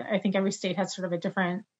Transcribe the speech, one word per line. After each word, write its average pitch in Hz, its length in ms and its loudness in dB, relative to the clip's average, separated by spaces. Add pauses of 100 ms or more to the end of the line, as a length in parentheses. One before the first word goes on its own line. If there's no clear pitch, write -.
(100)
I 208 80 4
think 196 160 2
every 196 180 2
state 185 240 -2
has 180 180 0
sort 185 120 -4
of 175 60 -4
a 175 60 0
different 185 460 0 (160)